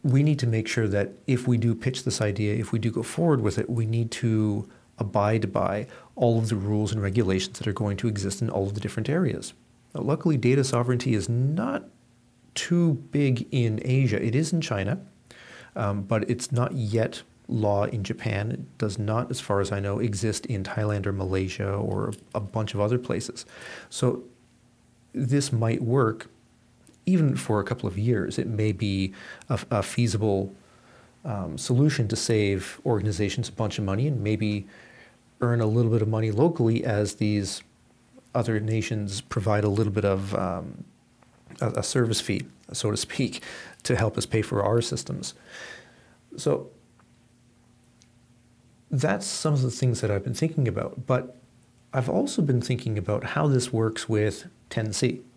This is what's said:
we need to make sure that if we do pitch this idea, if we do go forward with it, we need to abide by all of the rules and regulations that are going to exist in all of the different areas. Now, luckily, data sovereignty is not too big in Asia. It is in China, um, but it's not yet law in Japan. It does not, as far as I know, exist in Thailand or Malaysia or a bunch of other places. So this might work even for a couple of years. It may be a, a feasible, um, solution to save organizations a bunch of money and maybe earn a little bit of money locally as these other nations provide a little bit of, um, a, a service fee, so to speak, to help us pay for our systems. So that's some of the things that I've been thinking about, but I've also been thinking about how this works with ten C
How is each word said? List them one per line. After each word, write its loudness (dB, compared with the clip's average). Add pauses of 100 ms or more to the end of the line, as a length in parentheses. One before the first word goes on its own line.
we 6
need 4
to 2
make 2
sure 0
that 2 (160)
if 2
we 4
do 2
pitch -4
this -2
idea, 0
if -4
we 0
do 0
go -2
forward 2
with 0
it, -2
we 0
need 0
to 0 (320)
abide 2
by 0 (280)
all 4
of 0
the 0
rules 0
and -2
regulations 0
that -4
are -2
going -2
to -2
exist -2
in -2
all 0
of -4
the -6
different -4
areas. 0 (400)
Now, -6
luckily, 2
data 4
sovereignty 2
is 0
not 0 (680)
too 2 (180)
big 2
in 2
Asia. 2
It 0
is 2
in 2
China, -2 (760)
um, -2
but 0
it's -2
not 0
yet -2 (240)
law 2
in -4
Japan. -2
It -10
does -2
not, 0
as -6
far 2
as 0
I 0
know, -2
exist -2
in -2
Thailand -2
or 0
Malaysia -2
or -2 (200)
a -2
bunch -4
of -2
other 2
places. -4 (440)
So 0 (920)
this 0
might 2
work 2 (760)
even 4
for 2
a -2
couple -4
of -4
years. 0
It -2
may 0
be 0 (340)
a, 0 (140)
a 2
feasible, 0 (680)
um, -6
solution 2
to 0
save 0
organizations 0
a -12
bunch -4
of -2
money 0
and -2
maybe 0 (720)
earn 2
a 2
little 4
bit 4
of 2
money 0
locally 4
as 0
these 0 (720)
other 0
nations -2
provide 0
a 4
little 2
bit 0
of, 0
um, -4 (800)
a, 0 (100)
a -2
service 0
fee, -2 (280)
so -2
to -2
speak, -4 (420)
to 0
help 0
us -2
pay 0
for -2
our 2
systems. -6 (1000)
So 0 (2250)
that's 0
some -2
of 2
the 2
things 0
that 0
I've 0
been -4
thinking 0
about, -4
but 0 (560)
I've 0
also 0
been 4
thinking -2
about -2
how 0
this 2
works 0
with 0 (220)
ten -2
C 0 (160)